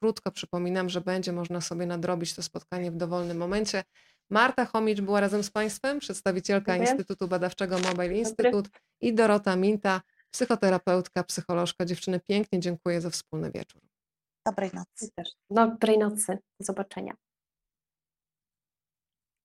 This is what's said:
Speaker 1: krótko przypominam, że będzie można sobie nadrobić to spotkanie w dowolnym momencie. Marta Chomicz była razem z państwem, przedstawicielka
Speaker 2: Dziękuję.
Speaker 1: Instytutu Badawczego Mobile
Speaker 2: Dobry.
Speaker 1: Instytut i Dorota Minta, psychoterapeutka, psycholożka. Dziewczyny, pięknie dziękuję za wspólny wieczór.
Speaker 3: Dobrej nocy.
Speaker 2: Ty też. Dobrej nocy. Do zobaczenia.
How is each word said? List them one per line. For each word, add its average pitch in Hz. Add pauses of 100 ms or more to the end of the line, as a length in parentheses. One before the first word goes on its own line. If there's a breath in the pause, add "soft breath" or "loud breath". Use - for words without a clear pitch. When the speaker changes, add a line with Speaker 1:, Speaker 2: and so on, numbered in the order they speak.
Speaker 1:
krótko 220
przypominam, 180
że 180
będzie 185
można 175
sobie 175
nadrobić 175
to 180
spotkanie 175
w 165
dowolnym 175
momencie. 196 (460 soft breath)
Marta 240
Chomicz 220
była 202
razem 202
z 202
państwem, 214
przedstawicielka 196
Speaker 2:
Dziękuję. 233
Speaker 1:
Instytutu 196
Badawczego 180
Mobile 185
Speaker 2:
Dobry. 180
Speaker 1:
Instytut 220 (340 soft breath)
i 226
Dorota 208
Minta, 196 (300)
psychoterapeutka, 185
psycholożka. 175
Dziewczyny, 180
pięknie 202
dziękuję 175
za 170
wspólny -
wieczór. - (680)
Speaker 3:
Dobrej 196
nocy. 180 (120)
Speaker 2:
Ty 226
też. 170 (220)
Dobrej 220
nocy. 208 (220)
Do 196
zobaczenia. 196 (2250)